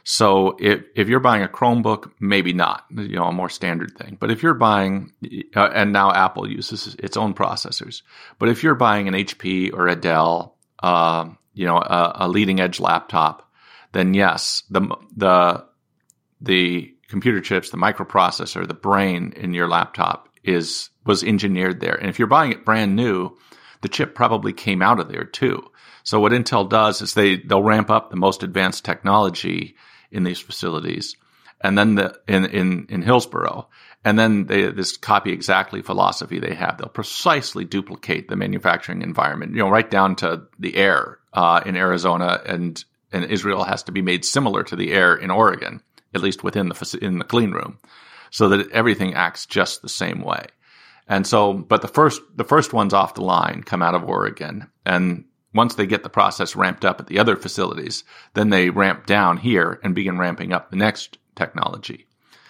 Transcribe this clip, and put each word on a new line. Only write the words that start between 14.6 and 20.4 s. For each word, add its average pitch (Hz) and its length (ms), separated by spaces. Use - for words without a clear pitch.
the, 95 260
the, 90 480
the 87 540
computer 98 320
chips, - 300
the - 60
microprocessor, 92 880
the 82 80
brain 98 600
in 90 200
your 87 120
laptop 85 640